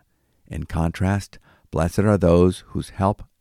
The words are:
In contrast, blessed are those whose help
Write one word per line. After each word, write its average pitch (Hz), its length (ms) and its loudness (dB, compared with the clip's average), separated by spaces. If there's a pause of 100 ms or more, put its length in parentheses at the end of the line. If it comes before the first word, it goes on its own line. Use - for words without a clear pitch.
(480)
In - 180 -10
contrast, 92 760 -4 (320)
blessed 85 280 -2
are 104 180 2
those 87 500 4
whose - 220 -8
help 98 340 -2 (180)